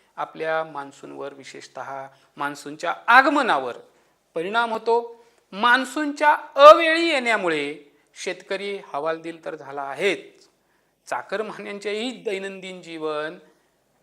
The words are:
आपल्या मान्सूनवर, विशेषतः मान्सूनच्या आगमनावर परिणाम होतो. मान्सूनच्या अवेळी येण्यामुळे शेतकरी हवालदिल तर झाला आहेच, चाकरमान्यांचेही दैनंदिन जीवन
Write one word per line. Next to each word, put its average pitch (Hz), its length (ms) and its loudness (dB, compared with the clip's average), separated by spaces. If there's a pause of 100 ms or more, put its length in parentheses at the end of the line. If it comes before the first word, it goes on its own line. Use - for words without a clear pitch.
(160)
आपल्या 160 480 -4
मान्सूनवर, 139 720 -14
विशेषतः 135 720 -14 (300)
मान्सूनच्या 147 580 -8 (120)
आगमनावर 233 680 4 (580)
परिणाम 220 380 -2
होतो. 233 520 -2 (280)
मान्सूनच्या 269 840 2 (180)
अवेळी 320 540 10
येण्यामुळे 185 720 0 (360)
शेतकरी 190 640 -8 (140)
हवालदिल 165 520 -6
तर 160 100 -8
झाला 143 280 -12
आहेच, 143 680 -6 (580)
चाकरमान्यांचेही 202 1040 -8
दैनंदिन 190 720 -10
जीवन 156 560 -8 (640)